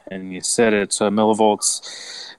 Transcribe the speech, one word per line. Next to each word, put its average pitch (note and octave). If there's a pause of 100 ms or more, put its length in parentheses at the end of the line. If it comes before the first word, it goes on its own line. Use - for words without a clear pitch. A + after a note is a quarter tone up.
and F#2+
you F2+
set A2+
it G2+
to -
millivolts, G#2+